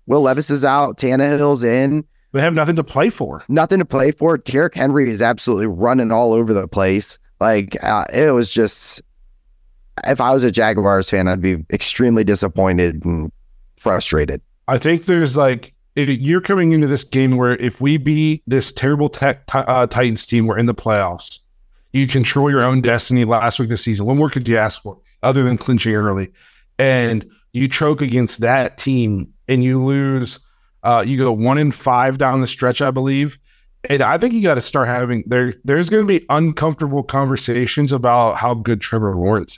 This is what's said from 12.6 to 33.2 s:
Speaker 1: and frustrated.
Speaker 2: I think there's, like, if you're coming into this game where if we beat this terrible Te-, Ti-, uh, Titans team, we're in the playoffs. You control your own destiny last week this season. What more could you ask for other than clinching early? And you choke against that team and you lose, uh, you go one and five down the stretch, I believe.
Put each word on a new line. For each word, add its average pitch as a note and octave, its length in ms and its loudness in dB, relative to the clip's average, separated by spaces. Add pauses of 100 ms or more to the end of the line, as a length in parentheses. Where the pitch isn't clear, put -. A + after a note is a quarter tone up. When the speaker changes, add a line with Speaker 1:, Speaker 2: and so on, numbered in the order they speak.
Speaker 1:
and E2 280 -4 (460)
frustrated. D#2 640 -2 (280)
Speaker 2:
I C3 80 0
think E3 280 0
there's, E3 300 0
like, C3 380 0 (240)
if C#3+ 100 0
you're C#3+ 340 0
coming F3+ 300 2
into D3+ 160 2
this C3+ 160 -2
game C3 320 0
where B2 220 0
if B2+ 240 -4
we C#3+ 160 2
beat D#3 500 0
this B2+ 240 0
terrible C#3+ 380 0
Te-, C#3 240 -2 (180)
Ti-, C3+ 60 -2 (100)
uh, B2 200 2
Titans A#2+ 380 -2
team, A2+ 220 0
we're G#2 100 -2
in A#2 80 2
the A#2 80 0
playoffs. G2+ 680 -4 (520)
You C3+ 160 0
control C#3 420 0
your C3+ 140 2
own C3 160 2
destiny A#2+ 460 0
last A2+ 340 0
week A#2+ 80 -2
this A2 160 -4
season. G#2 220 -2
What C3 100 0
more D3 140 2
could B2+ 180 -4
you A#2 100 2
ask G#2+ 240 -2
for G2+ 160 -16 (240)
other C3 220 2
than B2 140 0
clinching A2+ 360 0
early? G2+ 360 -2 (520)
And A#2+ 440 0 (280)
you B2+ 140 0
choke D3+ 340 0
against B2 400 -2
that B2 360 0
team A2+ 540 -2 (160)
and B2+ 160 2
you C3 200 0
lose, C3+ 560 -2 (440)
uh, A#2 220 2
you C3 120 -2
go B2+ 140 2
one A#2 280 0
and D3+ 160 0
five C3 420 0
down C3 240 0
the B2+ 60 -2
stretch, B2 340 -2
I C#3 80 0
believe. C3+ 480 -2 (520)